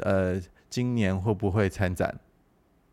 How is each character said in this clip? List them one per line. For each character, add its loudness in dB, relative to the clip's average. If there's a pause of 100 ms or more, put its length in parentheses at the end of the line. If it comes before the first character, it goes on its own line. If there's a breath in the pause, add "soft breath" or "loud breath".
呃， 2 (320 soft breath)
今 -2
年 2
会 0
不 0
会 2
参 -2
展？ 0 (800)